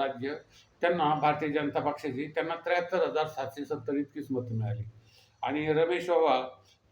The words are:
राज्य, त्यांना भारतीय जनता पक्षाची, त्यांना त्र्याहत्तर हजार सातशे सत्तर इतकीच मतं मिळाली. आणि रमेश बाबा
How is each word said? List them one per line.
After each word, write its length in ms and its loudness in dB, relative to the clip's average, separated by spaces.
राज्य, 340 -4
त्यांना 380 2
भारतीय 300 2
जनता 300 0
पक्षाची, 480 -4
त्यांना 280 -2
त्र्याहत्तर 540 0
हजार 180 0
सातशे 380 -6
सत्तर 280 -4
इतकीच 380 -4
मतं 220 -2
मिळाली. 300 -2
आणि 240 0
रमेश 420 2
बाबा 260 6